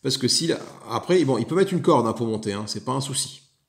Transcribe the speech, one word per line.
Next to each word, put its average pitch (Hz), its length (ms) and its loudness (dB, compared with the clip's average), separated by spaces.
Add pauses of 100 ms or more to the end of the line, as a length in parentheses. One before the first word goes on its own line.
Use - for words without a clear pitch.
Parce 135 160 -2
que 127 100 0
s'il 160 240 0
a, 123 80 -2 (300)
après, 165 340 2
bon, 135 140 2
il 117 80 0
peut 160 100 -4
mettre 190 160 4
une 175 100 0
corde, 135 240 4
hein, 110 80 2
pour 117 140 -2
monter, 107 260 -4
hein, 104 140 -6
c'est 104 160 -8
pas 127 80 -6
un 135 100 -2
souci. - 400 -6 (260)